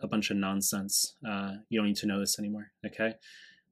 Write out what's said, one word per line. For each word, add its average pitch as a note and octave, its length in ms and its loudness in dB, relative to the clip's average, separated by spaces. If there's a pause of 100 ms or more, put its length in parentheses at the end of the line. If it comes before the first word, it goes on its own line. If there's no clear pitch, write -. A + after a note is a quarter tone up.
a - 60 -4
bunch G#2+ 240 0
of G2+ 60 2
nonsense. G2 880 0
Uh, G2+ 340 -4 (120)
you A2+ 100 2
don't G#2 60 4
need G#2 120 4
to G#2+ 100 0
know G2+ 120 2
this G2 200 0
anymore, G#2 320 -4 (120)
okay? A2 300 -2 (580)